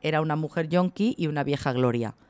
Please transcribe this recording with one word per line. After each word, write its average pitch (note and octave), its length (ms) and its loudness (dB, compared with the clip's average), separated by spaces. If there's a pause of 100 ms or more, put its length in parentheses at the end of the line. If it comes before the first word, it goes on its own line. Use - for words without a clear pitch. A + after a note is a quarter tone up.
era D#3 180 0
una D#3 160 0
mujer D#3 320 -4
yonki F3+ 480 2
y E3+ 100 -2
una D3 160 -2
vieja C#3+ 300 -2
gloria. A#2+ 420 0 (160)